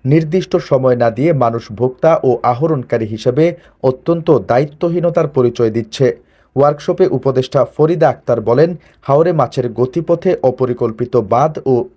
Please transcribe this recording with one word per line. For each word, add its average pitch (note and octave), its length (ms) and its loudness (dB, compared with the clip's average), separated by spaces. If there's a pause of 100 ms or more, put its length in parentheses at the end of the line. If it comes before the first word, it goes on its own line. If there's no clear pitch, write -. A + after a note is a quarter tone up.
নির্দিষ্ট D#3+ 480 0 (180)
সময় C3 320 2
না A#2 80 2
দিয়ে B2+ 200 -2 (120)
মানুষ A#2 220 -2 (140)
ভোক্তা C3 340 0 (160)
ও - 20 4 (220)
আহরণকারী B2 640 -2
হিসেবে B2+ 300 0 (380)
অত্যন্ত E3 460 -2 (220)
দায়িত্বহীনতার D#3+ 880 0
পরিচয় A#2+ 400 0
দিচ্ছে। A#2 300 -2 (500)
ওয়ার্কশপে D3 500 2 (100)
উপদেষ্টা B2+ 440 -2 (140)
ফরিদা D#3 380 2
আক্তার A#2 260 -2 (100)
বলেন, D3 220 2 (360)
হাওরে D#3+ 340 2
মাছের B2 260 -2 (120)
গতিপথে E3 520 -2 (200)
অপরিকল্পিত B2 640 -4 (180)
বাঁধ D3 200 2 (200)
ও - 20 4 (220)